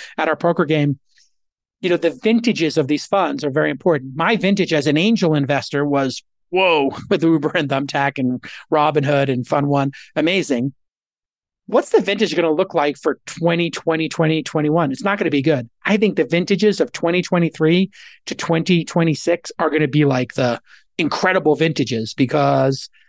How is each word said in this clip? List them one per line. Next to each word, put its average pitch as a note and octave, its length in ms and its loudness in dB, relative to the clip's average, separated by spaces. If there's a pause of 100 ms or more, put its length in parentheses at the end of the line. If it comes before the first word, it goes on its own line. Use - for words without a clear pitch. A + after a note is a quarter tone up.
(180)
at D#3+ 100 0
our D#3 80 0
poker E3+ 280 0
game. D3 340 0 (840)
You F3+ 80 -4
know, F3 80 2
the E3+ 140 2
vintages E3 640 0
of D3 120 0
these D3 180 -2
funds D#3+ 360 -2
are D3 80 -4
very D3+ 200 0
important. C3+ 460 -2
My F#3 200 2
vintage F#3+ 380 0
as C#3+ 120 0
an D3 120 2
angel F3+ 360 2
investor C#3+ 500 -2
was, C#3 380 -2 (280)
whoa, E3+ 400 2 (100)
<laughs> - 80 -16
with F3 140 0
Uber D#3+ 320 2
and D3 160 -2
Thumbtack C#3 480 -2
and B2+ 240 -2 (280)
Robinhood D3 600 2
and B2+ 160 -2
Fund C#3+ 220 0
One, C#3 240 0 (240)
amazing. D3+ 580 -2 (920)
What's A#3+ 240 0
the - 120 4
vintage G3 320 -2
gonna E3 160 2
look D#3 240 -2
like D3 240 0
for - 280 -2
twenty E3+ 440 -2
twenty, D#3+ 380 -4
twenty D#3+ 340 0
twenty-one? D3+ 480 0
It's C3 140 -8
not G3+ 140 0
gonna F#3 120 0
be C#3+ 100 0
good. C3 300 0 (140)
I G3+ 120 2
think G3+ 200 2
the D#3 100 2
vintages F#3+ 540 2
of D3 100 0
twenty F3 320 -2
twenty-three F3 680 2 (360)
to - 80 -8
twenty E3 500 0
twenty-six E3 760 0
are D#3+ 120 0
gonna D3+ 180 0
be, D3 160 2
like, B2+ 300 -2
the B2 260 0 (380)
incredible E3 560 0
vintages, C3 580 -2
because C3+ 800 0 (180)